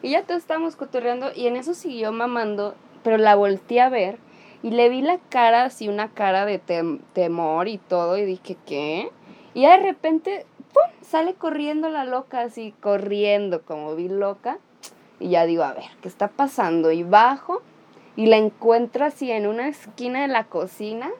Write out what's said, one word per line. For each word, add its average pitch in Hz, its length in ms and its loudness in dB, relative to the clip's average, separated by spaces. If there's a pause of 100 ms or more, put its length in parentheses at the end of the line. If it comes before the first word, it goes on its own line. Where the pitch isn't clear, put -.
Y 262 80 -6
ya 359 140 0
todos 349 180 -6
estábamos 320 340 -6
cotorreando, 247 580 -6
y 247 120 -6
en 240 100 -2
eso 269 160 -6
siguió 233 400 -6
mamando, 226 640 -4 (280)
pero 220 140 2
la 214 180 8
volteé 202 460 2
a 262 80 6
ver, 226 300 -2 (440)
y 226 100 -6
le 240 180 6
vi 254 100 -4
la 330 160 2 (140)
cara, 240 340 4
así, 233 240 -6
una 208 220 -4
cara 196 340 0
de 202 140 -2
tem-, 170 420 -4 (140)
temor 170 540 0
y 208 100 -8
todo, 175 400 -2
y 208 80 -2
dije, 185 400 -8
"¿Qué?". 151 420 -6 (460)
Y 247 80 0
de 339 160 10
repente, 370 680 -2 (300)
¡pum!, 605 80 6 (180)
sale 330 320 -2
corriendo 302 560 -6
la 302 160 -6
loca, 254 380 -6
así, 226 400 -10
corriendo, 202 800 0
como 156 340 -10
vi 175 140 -6
loca. 196 480 -4 (640)
Y 175 100 -6
ya 170 160 4
digo, 165 160 0
"A 139 100 -2
ver, - 160 -14 (140)
¿qué 185 60 -14
está 202 200 -6
pasando?". 170 640 0
Y 170 100 -2
bajo, 247 600 2 (540)
y 220 100 0
la 220 100 8
encuentro 233 680 0
así 285 240 -6
en 208 160 -2
una 233 220 -4
esquina 247 540 -8
de 285 60 -2
la 233 160 0
cocina 214 760 -8